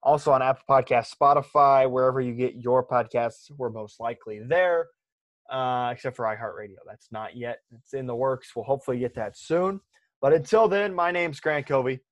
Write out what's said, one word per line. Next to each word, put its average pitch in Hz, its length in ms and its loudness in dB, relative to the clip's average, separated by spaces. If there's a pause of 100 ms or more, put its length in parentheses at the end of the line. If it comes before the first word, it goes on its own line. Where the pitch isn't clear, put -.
Also 147 300 2
on 131 100 4
Apple 131 260 -2
Podcasts, 127 480 2
Spotify, 139 720 4
wherever 127 320 0
you 123 140 -4
get 120 220 -2
your 123 300 0
podcasts, 120 680 -4
we're 123 140 -6
most 107 300 -14
likely 113 400 -10
there. 165 480 0 (600)
Uh, 123 440 -4
except 123 240 -10
for 120 100 -6
iHeartRadio. 107 500 -8 (100)
That's - 240 -20
not 110 260 -12
yet. 120 240 -10 (180)
It's - 160 -20
in 135 120 -8
the 123 80 -8
works. 131 400 -4
We'll 113 120 -8
hopefully 135 320 -2
get 120 160 -4
that 107 240 -8
soon. 185 420 -2 (400)
But 139 140 4
until 220 340 4
then, 202 260 0
my 175 180 0
name's 170 280 -4
Grant 147 260 -2
Covey. 131 340 0 (120)